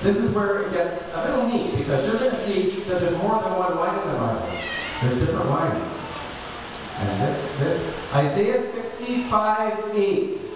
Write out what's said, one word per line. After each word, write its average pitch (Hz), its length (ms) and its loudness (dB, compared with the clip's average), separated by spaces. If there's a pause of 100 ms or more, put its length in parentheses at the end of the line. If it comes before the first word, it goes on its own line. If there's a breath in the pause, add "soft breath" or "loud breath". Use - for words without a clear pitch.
This 202 100 6
is 233 200 2
where 202 260 2
it 190 100 -2
gets - 300 0 (160)
a - 80 -2
little 233 240 2
neat, - 320 0
because 139 240 2
you're 226 160 2
gonna 233 240 0
see 185 400 0
that 180 160 0
there's 170 160 2
more 214 240 2
than 185 160 0
one 180 160 2
wine 175 240 0
in - 80 -2
the 151 160 -2
Bible. - 240 0 (560)
There's 123 240 2
different - 240 0
wine. 120 320 2 (1200)
And 98 80 0 (160)
this, - 120 0 (200)
this, 147 240 2 (320)
Isaiah 147 480 4 (160)
sixty-five 214 1200 0
eight. - 400 2 (180)